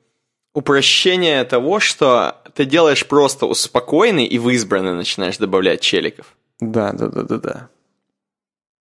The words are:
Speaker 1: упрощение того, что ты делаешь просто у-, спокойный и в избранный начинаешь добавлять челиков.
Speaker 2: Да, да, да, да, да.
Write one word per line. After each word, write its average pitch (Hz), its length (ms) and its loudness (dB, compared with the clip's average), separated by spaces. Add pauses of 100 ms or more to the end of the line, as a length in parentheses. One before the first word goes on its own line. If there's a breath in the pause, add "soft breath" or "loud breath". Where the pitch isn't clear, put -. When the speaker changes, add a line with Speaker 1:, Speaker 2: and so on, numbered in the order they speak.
(520)
Speaker 1:
упрощение 143 920 2
того, 135 360 0
что 120 580 2 (180)
ты 143 100 0
делаешь 147 400 2
просто 139 400 2
у-, 113 80 -2
спокойный 151 720 0
и 120 140 -2
в 120 100 0
избранный 98 460 -2
начинаешь 90 420 -6
добавлять 92 440 0
челиков. - 540 -4 (260)
Speaker 2:
Да, 110 320 -4
да, 110 140 -6
да, - 160 -6
да, - 140 -6
да. - 320 -10 (1120)